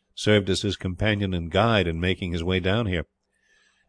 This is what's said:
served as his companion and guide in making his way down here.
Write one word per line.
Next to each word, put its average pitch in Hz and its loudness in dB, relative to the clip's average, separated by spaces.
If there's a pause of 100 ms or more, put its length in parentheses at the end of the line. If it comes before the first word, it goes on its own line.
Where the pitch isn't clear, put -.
(140)
served 104 2
as 90 0
his 98 -2
companion 101 -2
and 85 -4
guide 98 2
in 82 -2
making 90 -2
his 82 -4
way 92 0
down 98 0
here. 87 -2 (840)